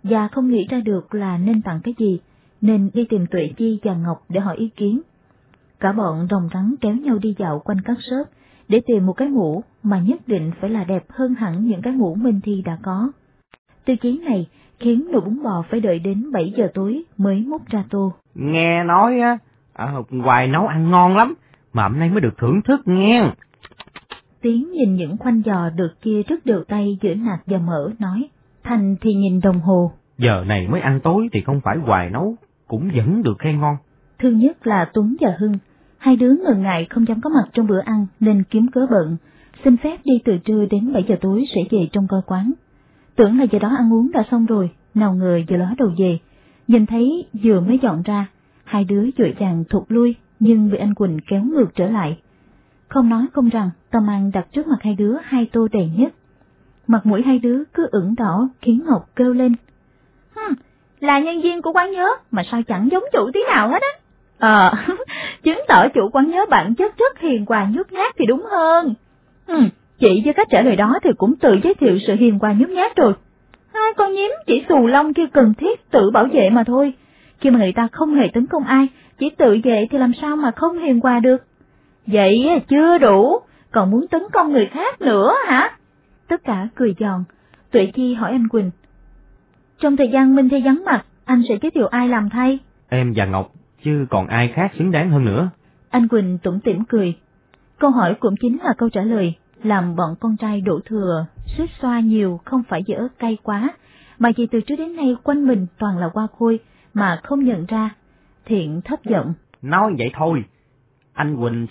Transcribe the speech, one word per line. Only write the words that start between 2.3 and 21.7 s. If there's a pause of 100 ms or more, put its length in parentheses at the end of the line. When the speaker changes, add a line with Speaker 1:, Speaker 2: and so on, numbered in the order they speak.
Speaker 1:
nên
đi
tìm
Tuệ
Chi
và
Ngọc
để
hỏi
ý
kiến. (760)
Cả
bọn
rồng
rắn
kéo
nhau
đi
dạo
quanh
các
shop (400)
để
tìm
một
cái
mũ (200)
mà
nhất
định (100)
phải
là
đẹp
hơn
hẳn
những
cái
mũ
Minh
Thi
đã
có. (720)
Tiêu
chí
này (320)
khiến
nồi
bún
bò
phải
đợi
đến
bảy
giờ
tối (140)
mới
múc
ra
tô. (220)
Speaker 2:
Nghe
nói
á, (360)
ở (200)
Hoài
nấu
ăn
ngon
lắm, (400)